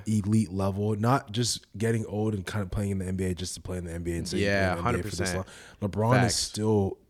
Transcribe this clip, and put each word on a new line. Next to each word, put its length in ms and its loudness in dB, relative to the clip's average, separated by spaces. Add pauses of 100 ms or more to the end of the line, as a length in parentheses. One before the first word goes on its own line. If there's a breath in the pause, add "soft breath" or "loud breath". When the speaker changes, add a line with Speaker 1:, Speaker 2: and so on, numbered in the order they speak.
Speaker 1:
elite 440 2
level, 440 0
not 360 2
just 360 -2 (100)
getting 300 0
old 260 0
and 120 -4
kind 180 -4
of 80 -6
playing 220 -2
in 40 0
the 80 -4
N 100 -2
B 100 0
A 100 0
just 180 -6
to 80 -12
play 160 -8
in 80 -6
the 80 -10
N 80 -6
B 120 -4
A 20 -2
and 120 -4
say 120 -2
you 60 2
Speaker 2:
Yeah, 280 2
Speaker 1:
play 60 -2
in 60 -4
the 40 2
N 60 2
B 40 0
A 40 -4
for 120 -6
this 40 -6 (100)
Speaker 2:
hundred 140 -2
percent. 40 -10 (340 loud breath)
Speaker 1:
long. 100 -2
LeBron 300 4
Speaker 2:
Facts. 120 2
Speaker 1:
is 60 0
still 580 2 (120)